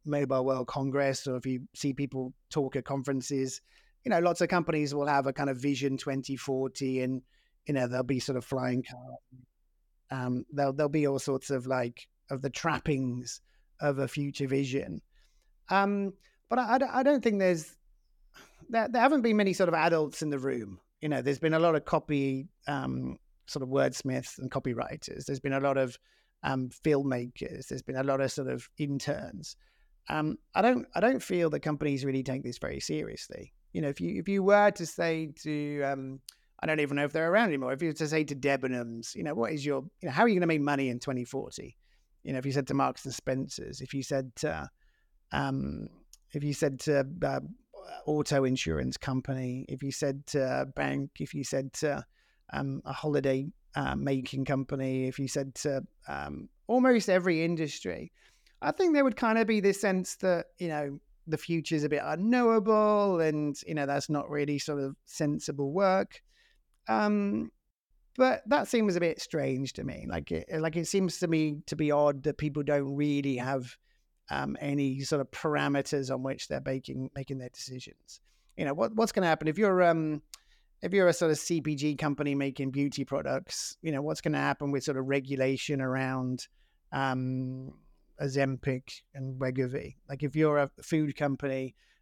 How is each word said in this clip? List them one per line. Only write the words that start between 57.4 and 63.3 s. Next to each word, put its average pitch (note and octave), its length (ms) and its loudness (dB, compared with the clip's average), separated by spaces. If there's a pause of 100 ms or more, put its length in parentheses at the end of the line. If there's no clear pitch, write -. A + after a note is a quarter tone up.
industry, D#3+ 680 -4 (500)
I D4+ 100 0
think F4 220 2
there C#4+ 100 6
would C4 140 2
kinda A3+ 260 4
be A3 160 4
this G3 220 2
sense F#3 360 0
that, F3+ 280 2 (140)
you F3 100 -4
know, D3 280 -4 (300)
the D#3 100 -2
future's D#3+ 460 0
a D3 60 0
bit D3 160 0
unknowable G#3+ 1120 4
and, D3+ 480 0